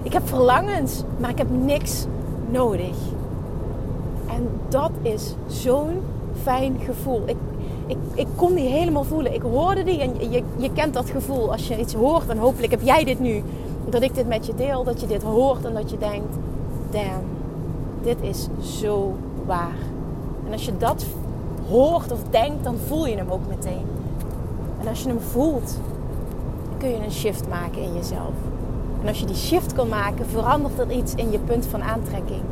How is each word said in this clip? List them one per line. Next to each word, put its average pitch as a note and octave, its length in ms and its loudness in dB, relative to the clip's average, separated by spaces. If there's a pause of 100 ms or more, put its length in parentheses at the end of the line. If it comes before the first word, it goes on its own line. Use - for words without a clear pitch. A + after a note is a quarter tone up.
ik B3+ 100 -4
heb F4+ 140 2
verlangens, C#4 760 4 (140)
maar A#3+ 120 0
ik B3+ 80 -2
heb B3+ 100 2 (160)
niks C#4+ 420 2 (440)
nodig. G#3 460 2 (1300)
En A#3+ 220 -2 (200)
dat C#4+ 220 2 (100)
is A3 340 -2 (120)
zo'n D4 520 0 (420)
fijn C4 340 0 (100)
gevoel. B3+ 400 -2
Ik, - 100 -2 (520)
ik, B3+ 100 -2 (160)
ik - 220 0
kon F4+ 180 6
die D4 140 4
helemaal D4 360 4
voelen. D#4 300 0
Ik A#3 80 -2
hoorde E4 420 2
die E4+ 160 2
en B3 320 0
je, A#3+ 120 2 (140)
je C4 160 0
kent D4+ 200 2
dat B3 160 -2
gevoel. C4 420 0
Als - 160 -2
je A#3 120 -2
iets - 140 -2
hoort, C4+ 360 4
en A3+ 80 0
hopelijk A#3 340 4
heb A3 100 2
jij C#4+ 220 6
dit C4 160 2
nu, A#3 240 2 (460)
dat G3 120 4
ik C4 140 2
dit B3 120 2
met A3+ 180 0
je A3+ 100 -4
deel, C4 280 0
dat A#3+ 180 -2
je G#3 60 -4
dit G3+ 160 0
hoort B3 420 4
en A3+ 80 -2
dat G#3 160 -2
je A3 80 -6
denkt, G#3 380 -4 (540)
"Damn, G3 340 -2 (800)
dit D#3 200 2
is - 260 -2 (320)
zo G3+ 340 0 (320)
waar." E3+ 320 -2 (680)
En - 60 -4
als G#3+ 140 -4
je G#3 120 -2
dat A#3 280 2 (640)
hoort C#4 420 6
of A3+ 80 -2 (100)
denkt, C#4 340 4
dan A#3+ 120 0 (120)
voel D#4 180 0
je A3+ 100 0
hem F#3 160 -2
ook F#3 180 -2
meteen. - 360 -2 (960)
En - 60 -2
als - 140 -2
je C4 60 -2
hem A#3+ 120 2
voelt, C#4 600 2 (1000)
kun C4 120 -2
je A3+ 140 -2
een G#3+ 80 -2
shift - 380 -2
maken F3 320 -2
in F3 120 -2
jezelf. F3 400 -2 (680)
En G#3 60 0
als - 120 0
je - 60 0
die F#3+ 100 -2
shift - 380 2
kan B3 140 2
maken, G#3 380 0
verandert B3+ 540 2
er A#3+ 120 2
iets B3 240 0
in A3 160 2
je G#3 80 2
punt A#3+ 260 2
van G#3 180 -2
aantrekking. G#3+ 580 -2 (100)